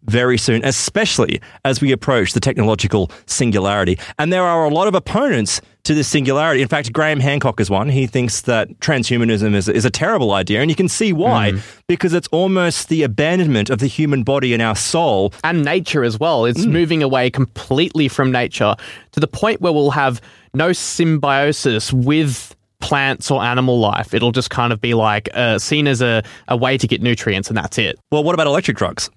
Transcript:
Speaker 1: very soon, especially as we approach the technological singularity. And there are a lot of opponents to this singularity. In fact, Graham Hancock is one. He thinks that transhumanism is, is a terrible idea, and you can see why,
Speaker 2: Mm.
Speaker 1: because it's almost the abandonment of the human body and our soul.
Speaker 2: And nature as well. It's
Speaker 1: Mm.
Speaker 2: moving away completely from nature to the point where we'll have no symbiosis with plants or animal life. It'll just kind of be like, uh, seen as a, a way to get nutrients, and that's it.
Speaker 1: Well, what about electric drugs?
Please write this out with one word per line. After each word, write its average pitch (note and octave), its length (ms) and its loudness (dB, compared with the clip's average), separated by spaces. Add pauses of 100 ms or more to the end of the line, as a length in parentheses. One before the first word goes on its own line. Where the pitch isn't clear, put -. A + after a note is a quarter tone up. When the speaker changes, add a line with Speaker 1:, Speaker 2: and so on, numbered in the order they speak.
Speaker 1:
very B2 340 2
soon, A#2 260 0
especially - 760 0 (240)
as C3+ 160 0
we C#3 100 2
approach A#2+ 400 0
the - 80 0
technological G#2+ 720 0 (140)
singularity. G2+ 760 0 (180)
And D#3 140 0
there F#3 120 2
are E3+ 200 2
a D3+ 60 2
lot E3+ 180 2
of F3+ 80 0
opponents F#3+ 640 -2 (240)
to D#3 100 -2
this D3+ 140 0
singularity. C#3 540 0
In B2+ 80 0
fact, C3+ 240 -4
Graham D#3 260 0
Hancock C3+ 400 0
is G2 100 0
one. G2 200 0
He C3 180 2
thinks B2 360 -2
that A2+ 260 0 (100)
transhumanism A2+ 760 0
is, F#2+ 120 0
is G#2+ 160 0
a B2+ 60 4
terrible D#3 420 0
idea, G2 300 0
and D#3+ 100 2
you D3 40 0
can F#3 120 0
see A3 240 0
why, A#2+ 400 2
Speaker 2:
Mm. F#2+ 100 -4 (280)
Speaker 1:
because F3 240 0
it's F3 180 -2
almost F3+ 560 0
the D#3+ 160 0
abandonment D3 680 0
of G2+ 100 0
the C3+ 80 0
human C#3+ 360 0
body C3 300 0
and A#2 80 0
our A2 160 0
soul. G#2+ 560 0 (100)
Speaker 2:
And D#3+ 220 0
nature D#3+ 400 -2
as A2+ 120 -2
well. C#3+ 280 0
It's A#2+ 200 0
Speaker 1:
Mm. A3+ 60 2
Speaker 2:
moving D#3+ 320 0
away C3 260 2
completely C#3 800 -2
from C3 240 0
nature A2+ 460 0 (340)
to - 80 -2
the D3+ 80 0
point G#3+ 320 -2
where F3 140 0
we'll C#3+ 180 2
have C3 300 0 (340)
no D#3+ 160 2
symbiosis C#3+ 1200 0
with C3+ 640 0 (240)
plants C#3 520 -2
or C3 100 2
animal B2 380 2
life. G#2 340 0
It'll A#2+ 200 2
just B2 160 -2
kind A#2+ 240 0
of G#2+ 80 -6
be A#2+ 120 -2
like, G#2+ 400 0
uh, A2+ 240 0
seen D3 300 0
as B2+ 140 0
a, A#2 200 2 (280)
a B2 80 0
way C3 200 0
to A#2 100 0
get - 140 0
nutrients, G#2+ 480 -2
and A2 80 -2
that's - 200 -6
it. G2+ 200 -2 (140)
Speaker 1:
Well, D3+ 120 0
what E3+ 120 0
about D#3+ 120 2
electric D3 300 0
drugs? - 400 -4